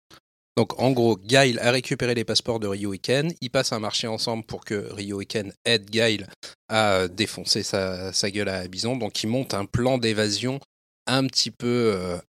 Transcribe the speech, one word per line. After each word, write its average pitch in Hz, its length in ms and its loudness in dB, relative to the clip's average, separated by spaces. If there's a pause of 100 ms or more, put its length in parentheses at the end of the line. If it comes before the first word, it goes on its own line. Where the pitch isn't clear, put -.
(560)
Donc 113 240 2
en 127 120 4
gros, 117 260 4
Guile 120 420 4
a 120 100 4
récupéré 123 440 0
les 113 100 -2
passeports 113 360 -2
de 104 80 -4
Ryu 101 260 -4
et 90 40 -8
Ken, 143 420 0
ils 127 100 -6
passent 131 220 0
un 117 80 -2
marché 107 260 -4
ensemble 110 380 -4
pour - 200 -10
que 101 280 -4
Ryu 101 300 -6
et - 40 -10
Ken 101 260 -4 (120)
aident 104 260 2
Guile 110 380 2 (400)
à, 110 240 4
euh, 92 160 4
défoncer 98 540 -2
sa, 92 500 -4
sa 104 180 0
gueule 101 180 -2
à 92 200 -4
Bison, 110 280 -4
donc 107 260 -4
ils 110 60 -2
montent 123 260 -2
un 101 120 -2
plan 127 320 2
d'évasion 110 640 0 (460)
un 135 200 2
petit - 240 -2
peu, 120 440 2
euh, 90 240 -2 (180)